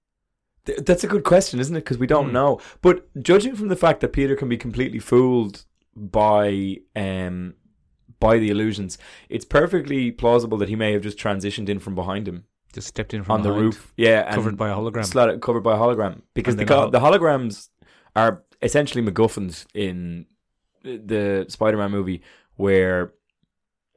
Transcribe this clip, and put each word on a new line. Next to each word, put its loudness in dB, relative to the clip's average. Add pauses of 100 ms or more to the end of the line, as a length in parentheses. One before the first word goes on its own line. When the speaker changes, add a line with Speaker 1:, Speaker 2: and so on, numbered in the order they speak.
(640)
Speaker 1:
Th-, -8
that's 2
a -2
good -2
question, 4
isn't -4
it? -6
'Cause -4
we -2
don't 2
Speaker 2:
Hmm. -6
Speaker 1:
know. 2 (220)
But 4 (140)
judging 4
from -6
the 0
fact 2
that -2
Peter 0
can -4
be -2
completely -6
fooled 2 (300)
by, 0 (180)
um, -6 (640)
by 4
the 0
illusions, -2 (320)
it's -8
perfectly 0
plausible 2
that -2
he -4
may 0
have 0
just -8
transitioned -4
in -4
from -10
behind -6
him. -12 (280)
Speaker 2:
Just -14
stepped -10
in -8
from -2
Speaker 1:
On 2
the 0
Speaker 2:
behind. 0
Speaker 1:
roof. -4
Yeah, 6
and -4
Speaker 2:
Covered -2
by -2
a -2
hologram. -4
Speaker 1:
slat-, 2
covered -2
by 2
a 2
hologram. 0 (120)
Because -2
Speaker 2:
And -4
Speaker 1:
the -2
Speaker 2:
then 4
a 6
Speaker 1:
co-, 4
Speaker 2:
hol- -2
Speaker 1:
the 4
holograms 2 (460)
are 2 (180)
essentially 0
MacGuffins -2
in -8 (560)
the -4
Spider-Man -2
movie -4 (340)
where, 2 (840)